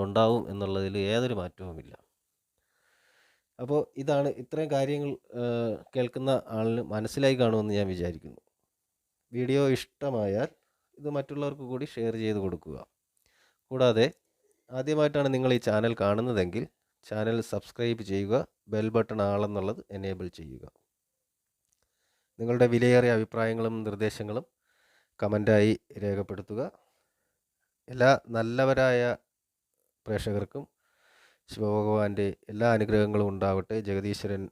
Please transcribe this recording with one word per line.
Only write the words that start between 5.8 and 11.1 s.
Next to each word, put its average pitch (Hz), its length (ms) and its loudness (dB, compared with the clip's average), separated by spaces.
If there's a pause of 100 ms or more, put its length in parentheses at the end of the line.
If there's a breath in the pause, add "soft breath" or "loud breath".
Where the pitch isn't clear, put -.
കേൾക്കുന്ന 131 360 -2 (160)
ആളിന് 113 340 -2
മനസ്സിലായി 110 540 0
കാണുമെന്ന് 110 380 2
ഞാൻ 101 140 0
വിചാരിക്കുന്നു. 87 540 -6 (920)
വീഡിയോ 127 380 2
ഇഷ്ടമായാൽ 120 800 -2 (480)
ഇത് 147 120 -8
മറ്റുള്ളവർക്ക് 143 640 -6